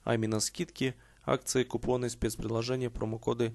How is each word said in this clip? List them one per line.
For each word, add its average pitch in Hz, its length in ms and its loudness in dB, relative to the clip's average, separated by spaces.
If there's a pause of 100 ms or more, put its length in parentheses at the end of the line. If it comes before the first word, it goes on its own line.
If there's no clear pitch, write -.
а 117 100 2
именно 110 240 2
скидки, 131 560 -2 (300)
акции, 131 400 2
купоны, 123 440 0
спецпредложения, 117 800 -2
промокоды 113 680 0